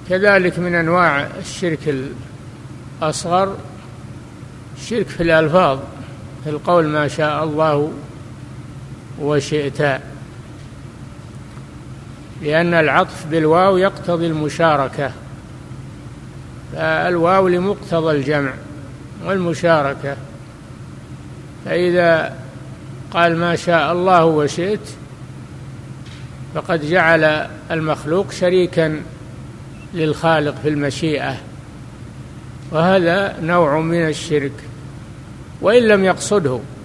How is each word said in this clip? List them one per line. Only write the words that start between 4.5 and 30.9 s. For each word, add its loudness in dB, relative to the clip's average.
الشرك -2
في -4
الألفاظ، 6
في -6
القول 4
ما 2
شاء 0
الله 2
وشئت، 0
لأن 4
العطف 4
بالواو 6
يقتضي 0
المشاركة، 2
فالواو 4
لمقتضى 2
الجمع 2
والمشاركة، 2
فإذا 4
قال 6
ما 2
شاء 4
الله 6
وشئت 2
فقد -2
جعل 4
المخلوق 0
شريكا 2
للخالق 2
في 2
المشيئة، -2